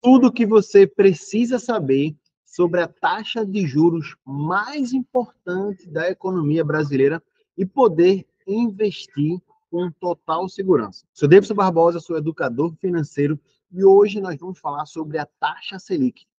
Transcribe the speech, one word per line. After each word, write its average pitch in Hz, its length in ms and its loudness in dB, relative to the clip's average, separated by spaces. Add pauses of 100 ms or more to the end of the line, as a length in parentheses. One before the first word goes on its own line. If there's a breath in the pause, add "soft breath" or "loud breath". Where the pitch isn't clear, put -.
Tudo 254 240 6
o - 60 4
que 233 120 0
você 202 400 6
precisa 208 720 0
saber 151 560 -2 (300)
sobre 175 380 -2
a 165 80 -4
taxa 214 560 -6
de 196 200 -4
juros 156 600 0
mais 202 680 -6
importante 202 1000 -6
da 160 200 -4
economia 165 520 -2
brasileira 147 640 0 (340)
e 185 80 -2
poder 185 600 2 (180)
investir 190 920 -4 (320)
com 175 200 -4
total 175 580 -6
segurança. 160 640 -2
Sou - 120 -2
Davidson 196 280 6
Barbosa, 170 480 0
sou 165 160 -8
educador 156 640 -4
financeiro 156 580 -4 (320)
e 185 140 -2
hoje 202 340 6
nós 180 180 -8
vamos 180 220 -14
falar 147 280 -8
sobre 156 320 -10
a 147 60 -8
taxa - 540 -10
Selic. 139 460 -4 (140)